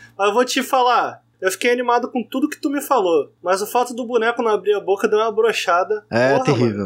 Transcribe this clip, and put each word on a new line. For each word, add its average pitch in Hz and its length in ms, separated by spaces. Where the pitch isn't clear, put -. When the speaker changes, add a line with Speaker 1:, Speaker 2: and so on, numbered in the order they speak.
Speaker 1:
Mas 202 120
eu 202 60
vou 247 100
te 254 180
falar, 247 640
eu 185 100
fiquei 240 220
animado 247 380
com 247 120
tudo 269 260
que - 120
tu 294 100
me 285 100
falou, 185 520
mas 185 200
o 208 40
fato 247 280
do 240 120
boneco 240 360
não 226 100
abrir 202 220
a 196 60
boca 196 280
deu 208 100
uma 226 140
brochada. 208 760
Speaker 2:
É, 127 240
Speaker 1:
Porra, 139 100
Speaker 2:
terrível, 117 420